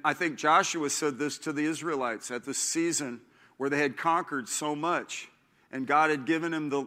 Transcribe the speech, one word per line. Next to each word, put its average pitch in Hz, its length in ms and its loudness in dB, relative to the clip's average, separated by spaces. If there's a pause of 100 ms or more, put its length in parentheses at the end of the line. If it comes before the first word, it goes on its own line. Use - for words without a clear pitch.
I 147 100 2
think 156 240 -2
Joshua 160 520 4
said 143 300 -2
this 143 200 -2
to 156 140 -6
the 147 120 -2
Israelites 135 640 -4
at 123 120 -6
this 139 140 -6
season 143 640 -2 (360)
where 139 120 -2
they 143 80 2
had 143 180 2
conquered 165 540 0
so 151 260 -2
much, 151 540 -4 (420)
and 131 140 -4
God 151 240 6
had 143 160 0
given 165 260 0
them 156 180 -2
the, 135 160 0